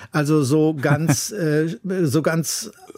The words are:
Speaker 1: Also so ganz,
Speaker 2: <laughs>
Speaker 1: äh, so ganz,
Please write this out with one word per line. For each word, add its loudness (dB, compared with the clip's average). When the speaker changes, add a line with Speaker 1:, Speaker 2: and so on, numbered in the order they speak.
Speaker 1:
Also 2
so 2
ganz, 0
Speaker 2:
<laughs> -
Speaker 1:
äh, -2
so 2
ganz, -4